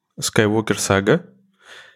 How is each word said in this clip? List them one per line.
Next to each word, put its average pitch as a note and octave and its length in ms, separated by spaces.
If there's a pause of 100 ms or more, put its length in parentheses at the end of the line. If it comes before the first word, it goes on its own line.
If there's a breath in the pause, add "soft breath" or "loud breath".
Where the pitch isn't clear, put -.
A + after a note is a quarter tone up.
(200)
Skywalker G#2+ 560
Saga, G2+ 460 (760 loud breath)